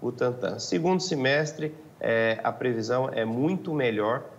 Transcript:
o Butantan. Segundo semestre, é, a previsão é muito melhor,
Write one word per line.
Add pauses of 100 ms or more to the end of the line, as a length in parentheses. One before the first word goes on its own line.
o
Butantan.
Segundo
semestre, (280)
é,
a
previsão
é
muito
melhor, (140)